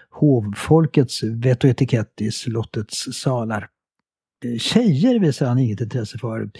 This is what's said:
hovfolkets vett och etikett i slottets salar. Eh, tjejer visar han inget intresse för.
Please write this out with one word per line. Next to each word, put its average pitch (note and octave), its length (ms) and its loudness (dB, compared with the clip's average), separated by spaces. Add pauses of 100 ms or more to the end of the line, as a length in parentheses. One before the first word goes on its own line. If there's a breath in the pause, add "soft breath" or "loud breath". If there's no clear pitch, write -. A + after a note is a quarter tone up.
hovfolkets C#3 1120 2
vett A#2 400 0
och C#3 60 6
etikett A#2 520 0
i G#2+ 100 -2
slottets A2+ 840 -8
salar. A2+ 540 -4 (800)
Eh, A#2+ 120 -6
tjejer A3 600 2
visar D3+ 260 0
han B2 140 2
inget A2+ 220 0
intresse A2+ 360 -6
för. A2+ 320 -6 (100)